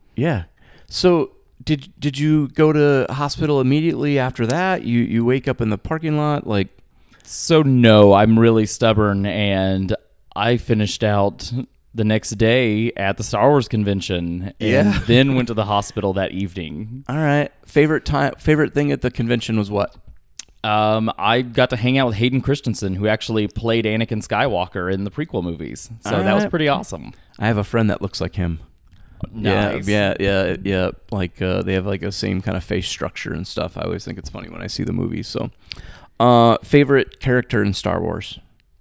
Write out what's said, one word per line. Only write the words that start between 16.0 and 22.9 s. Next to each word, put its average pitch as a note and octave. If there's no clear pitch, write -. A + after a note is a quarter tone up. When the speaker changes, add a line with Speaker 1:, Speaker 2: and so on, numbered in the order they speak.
Speaker 2:
that F#2+
evening. F#2+
Speaker 1:
All C3+
right. D3
Favorite D3+
time, C#3+
favorite D3+
thing C#3+
at C3+
the B2+
convention A#2
was G2+
what? G2+
Speaker 2:
Um, G#2+
I A2+
got B2+
to B2+
hang B2
out C3
with G#2+
Hayden B2+
Christensen, A2